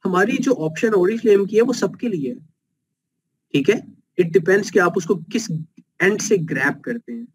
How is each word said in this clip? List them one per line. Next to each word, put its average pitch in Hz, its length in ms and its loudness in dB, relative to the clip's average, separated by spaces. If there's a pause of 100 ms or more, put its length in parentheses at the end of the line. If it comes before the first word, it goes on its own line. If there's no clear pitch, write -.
हमारी 196 340 2
जो 269 220 0
option 185 400 0
Oriflame 202 500 2
की 208 60 0
है 220 60 6
वो 254 100 0
सबके 233 360 -4
लिए 151 200 -4
है, 123 100 -10 (1160)
ठीक 139 160 2
है। 226 120 0 (360)
It 170 200 2
depends 190 320 2
कि 214 80 2
आप 175 180 2
उसको 190 180 -2 (180)
किस 226 180 -6
एंड 175 720 -2
से 220 180 0
grab 135 460 -4
करते 120 280 -10
हैं। 117 220 -12